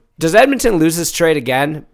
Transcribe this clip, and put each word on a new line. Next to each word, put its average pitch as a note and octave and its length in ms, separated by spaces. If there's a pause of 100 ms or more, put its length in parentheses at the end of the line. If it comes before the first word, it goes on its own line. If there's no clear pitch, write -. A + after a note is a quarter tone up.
(200)
does D#3+ 160
Edmonton B3+ 420
lose E3 200
this E3+ 140
trade D#3+ 260
again C#3 560